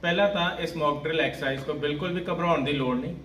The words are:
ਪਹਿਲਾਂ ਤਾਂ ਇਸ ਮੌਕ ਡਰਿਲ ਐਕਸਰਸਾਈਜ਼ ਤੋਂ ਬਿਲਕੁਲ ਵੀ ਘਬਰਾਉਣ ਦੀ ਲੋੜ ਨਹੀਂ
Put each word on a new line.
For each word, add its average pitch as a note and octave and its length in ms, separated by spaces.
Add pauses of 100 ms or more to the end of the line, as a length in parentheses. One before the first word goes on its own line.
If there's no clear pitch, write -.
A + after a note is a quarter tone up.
ਪਹਿਲਾਂ F3+ 280
ਤਾਂ F3 280
ਇਸ E3 180
ਮੌਕ D3 280
ਡਰਿਲ D#3+ 160
ਐਕਸਰਸਾਈਜ਼ C3+ 440
ਤੋਂ D3+ 120
ਬਿਲਕੁਲ D3 380
ਵੀ F3+ 80
ਘਬਰਾਉਣ E3+ 420
ਦੀ C#3+ 100
ਲੋੜ B2+ 240
ਨਹੀਂ D#3+ 260